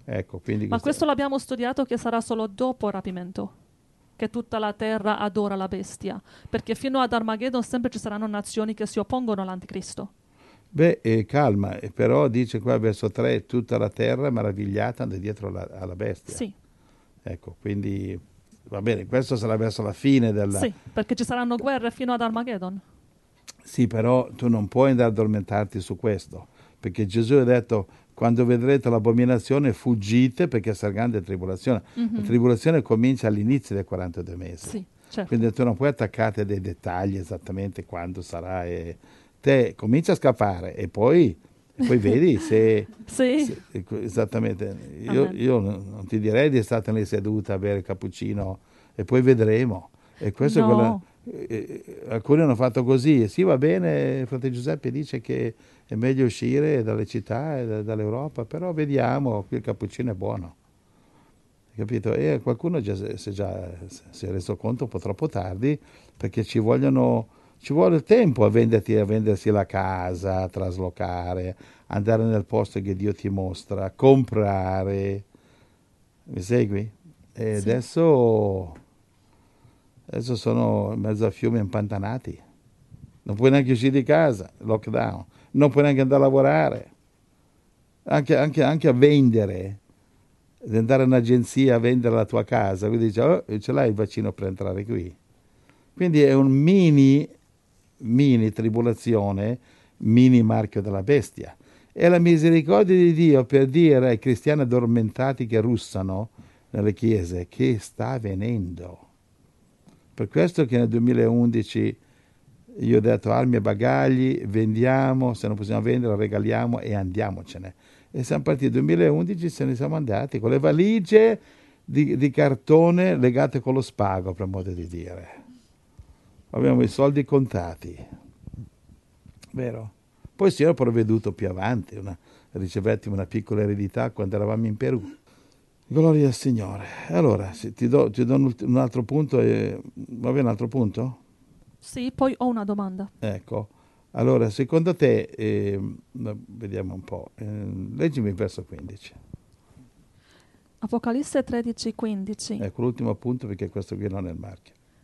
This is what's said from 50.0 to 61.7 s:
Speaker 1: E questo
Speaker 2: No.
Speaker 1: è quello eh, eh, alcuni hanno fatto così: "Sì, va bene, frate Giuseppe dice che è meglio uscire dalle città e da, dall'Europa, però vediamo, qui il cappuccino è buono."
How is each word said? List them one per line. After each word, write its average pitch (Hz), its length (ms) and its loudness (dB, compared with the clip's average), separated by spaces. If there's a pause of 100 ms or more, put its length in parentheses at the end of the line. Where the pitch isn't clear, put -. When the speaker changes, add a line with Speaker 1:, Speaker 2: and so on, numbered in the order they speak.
Speaker 1:
E 101 140 -4
questo 220 280 0
Speaker 2:
No. 220 40 4
Speaker 1:
è 220 100 4
quello - 280 2 (260)
eh, - 200 -12
eh, - 600 -12
alcuni 123 340 2
hanno 143 120 4
fatto 123 300 0
così: 127 440 4
"Sì, - 140 -2
va 165 160 4
bene, 147 680 0
frate 131 240 -4
Giuseppe 127 400 -6
dice 135 300 -6
che 120 340 -6 (320)
è - 80 -10
meglio 131 300 2
uscire 127 580 0
dalle 110 240 -2
città 131 520 -6
e 120 80 -6
da, 107 160 -6
dall'Europa, 110 640 -6
però 170 280 -8
vediamo, 135 720 -2
qui - 160 -8
il 117 40 -6
cappuccino 110 500 -6
è - 20 -6
buono." 98 400 -8 (1200)